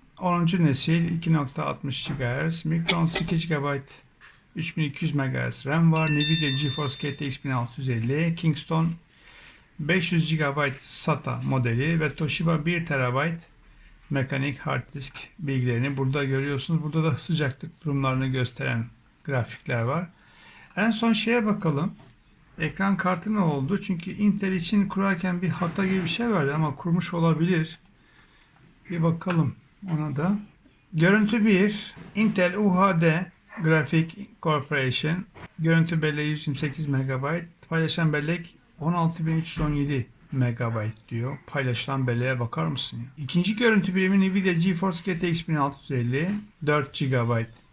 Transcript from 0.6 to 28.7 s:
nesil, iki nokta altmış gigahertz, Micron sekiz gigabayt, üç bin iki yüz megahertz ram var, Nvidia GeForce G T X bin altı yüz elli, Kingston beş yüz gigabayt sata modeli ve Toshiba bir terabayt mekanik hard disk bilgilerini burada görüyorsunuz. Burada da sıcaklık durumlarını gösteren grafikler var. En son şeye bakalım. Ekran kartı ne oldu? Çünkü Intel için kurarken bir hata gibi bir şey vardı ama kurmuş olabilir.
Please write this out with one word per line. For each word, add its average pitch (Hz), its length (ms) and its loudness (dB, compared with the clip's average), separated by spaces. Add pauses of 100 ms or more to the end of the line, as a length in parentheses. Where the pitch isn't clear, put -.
nesil, 165 520 2
iki 165 160 0
nokta 147 340 -2
altmış 139 380 -6
gigahertz, 135 600 -4
Micron 165 420 0
sekiz 165 360 -2
gigabayt, 143 420 -2 (720)
üç 165 200 -6
bin 160 60 0
iki 151 220 -4
yüz 143 100 -2
megahertz 131 520 -2
ram 160 260 4
var, 160 160 4
Nvidia 151 540 2
GeForce 143 380 -2
G 143 160 -4
T 147 100 -6
X - 180 -8
bin 139 60 -4
altı 120 300 -4
yüz 131 80 -4
elli, 139 460 0
Kingston 165 600 0 (840)
beş 170 340 0
yüz 160 180 2
gigabayt 147 520 0
sata 131 600 -2
modeli 135 560 2
ve 151 140 -2
Toshiba 160 520 0
bir 170 180 0
terabayt 139 540 0 (720)
mekanik 135 480 -2
hard 135 360 -6
disk 135 200 -12 (240)
bilgilerini 131 580 0
burada 135 280 0
görüyorsunuz. 139 580 0
Burada 156 220 0
da 143 120 2
sıcaklık - 680 -4
durumlarını 135 420 0
gösteren 127 600 -2 (380)
grafikler 123 580 -2
var. 156 260 -2 (680)
En 214 140 2
son 226 220 2
şeye 226 340 2
bakalım. 170 480 0 (640)
Ekran 185 380 0
kartı 185 380 -2
ne 208 60 0
oldu? 156 420 0
Çünkü 180 280 -4
Intel 196 420 2
için 190 360 2
kurarken 185 540 0
bir 180 60 0
hata 175 380 0
gibi 185 180 2
bir 160 40 -2
şey 233 220 -2
vardı 147 240 2
ama 156 220 0
kurmuş 170 380 0
olabilir. 165 640 2 (1120)